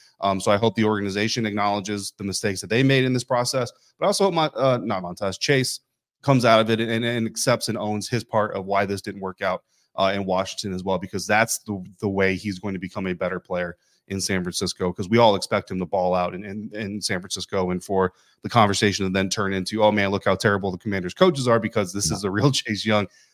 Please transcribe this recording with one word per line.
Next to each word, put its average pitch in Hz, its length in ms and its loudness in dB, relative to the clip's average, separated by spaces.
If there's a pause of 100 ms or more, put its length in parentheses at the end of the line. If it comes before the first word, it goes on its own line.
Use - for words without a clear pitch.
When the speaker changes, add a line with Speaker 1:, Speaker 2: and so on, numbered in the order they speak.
(220)
Speaker 1:
Um, 95 180 0
so 110 100 2
I 104 60 6
hope 110 180 2
the 110 100 2
organization 104 600 0
acknowledges 101 720 -2
the 101 80 -8
mistakes 98 380 -4
that 90 80 -14
they 117 120 4
made 135 220 4
in 127 80 0
this 123 100 0
process, 123 480 -2 (280)
but - 80 0
I - 20 4
also 202 160 2
hope 190 100 2
Mon-, 160 200 2
uh, 131 240 2
not 101 240 -4
Montez, 90 340 -6
Chase - 440 0 (420)
comes 131 220 4
out 113 140 8
of 110 120 4
it 110 100 2
and, 117 240 -2
and 117 240 -2
accepts 117 400 0
and 113 100 -4
owns 104 300 -4
his 113 160 -2
part 107 320 -2
of 98 80 -6
why 98 200 2
this 98 180 -2
didn't 101 180 -10
work 95 220 -8
out, 92 200 -2 (320)
uh, 95 180 2
in 101 120 -2
Washington 95 480 -2
as 92 100 -6
well, 95 160 0
because 92 280 -8
that's 110 320 2
the, 98 260 -8 (160)
the 107 80 -2
way 95 260 2
he's 92 240 -6
going 98 160 -6
to 92 60 -8
become 95 260 -8
a 92 60 -2
better 90 260 -4
player 87 380 -6 (320)
in 98 120 -6
San 92 220 -2
Francisco, 90 480 -4
'cause 90 180 -8
we 110 100 4
all 113 160 8
expect 98 360 -2
him 92 80 -4
to 92 60 -4
ball 92 300 0
out 90 200 -2
in, 90 80 -10
in, 104 300 -10
in 104 300 -8
San 92 180 -4
Francisco. 92 500 -4
And 90 140 -4
for 95 300 0 (280)
the - 60 -10
conversation 101 560 2
to 92 80 -2
then 95 160 0
turn 98 240 -4
into, 98 320 0
"Oh 107 80 6
man, 101 180 2
look 98 140 -2
how 98 100 4
terrible 101 380 0
the 90 60 -8
Commanders 95 340 -4
coaches 147 340 4
are," 117 140 4
because 104 320 -2
this 98 160 -2
Speaker 2:
Yeah. 95 80 -2
Speaker 1:
is 95 60 -6
the 101 80 -2
real 113 200 4
<laughs> - 20 2
Chase 107 340 -4
Young 107 200 2 (280)